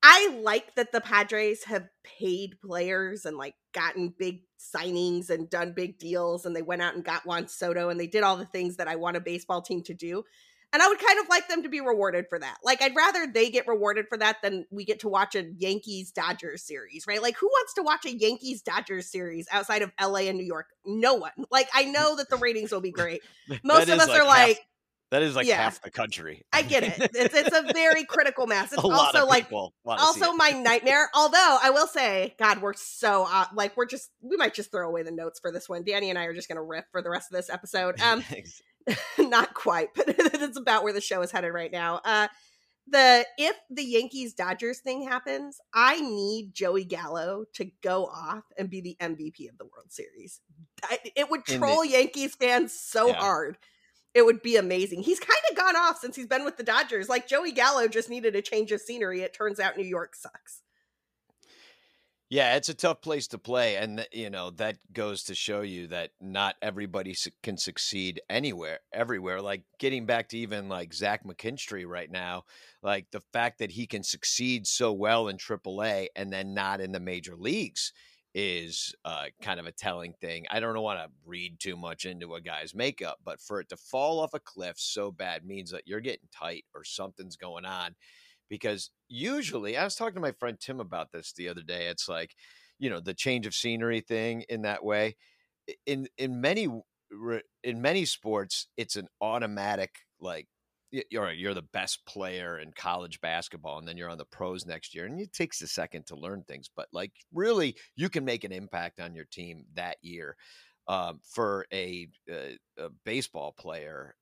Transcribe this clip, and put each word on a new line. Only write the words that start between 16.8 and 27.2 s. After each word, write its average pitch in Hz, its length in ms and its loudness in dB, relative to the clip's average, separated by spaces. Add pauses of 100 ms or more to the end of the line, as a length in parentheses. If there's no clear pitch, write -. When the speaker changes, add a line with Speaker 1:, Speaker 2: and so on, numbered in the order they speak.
Speaker 1:
right? 208 140 -2
Like, 240 160 0
who 381 100 2
wants 523 260 2
to 403 80 -2
watch 311 240 0
a 247 100 -6
Yankees-Dodgers 214 960 -2
series 170 420 -8
outside 202 300 2
of 196 160 -4
L 196 180 0
A 190 120 2
and 190 100 -2
New 185 80 -4
York? 160 220 -6 (180)
No 226 300 4
one. 160 160 -4 (180)
Like, 262 240 6
I 269 120 6
know 294 320 4
that 277 120 -4
the 262 80 2
ratings 226 340 0
will 196 100 -2
be 185 100 -4
great. 175 320 -4 (120)
Speaker 2:
<laughs> - 120 -20
That 131 160 -8
Speaker 1:
Most 320 260 8
of 339 60 8
Speaker 2:
is, 330 80 8
Speaker 1:
us 311 60 6
Speaker 2:
like, 311 120 8
Speaker 1:
are 285 40 10
Speaker 2:
half, 254 220 12
Speaker 1:
like, 220 180 4 (440)
Speaker 2:
that 143 140 4
is, 147 120 0
like, 127 120 2
Speaker 1:
yeah. 196 80 6
Speaker 2:
half 113 260 0
the 98 80 -12
country. 80 540 -6 (100)
Speaker 1:
I 302 80 6
get 285 220 4
it. 202 160 -4
Speaker 2:
<laughs> 233 160 2
Speaker 1:
It's, 247 180 4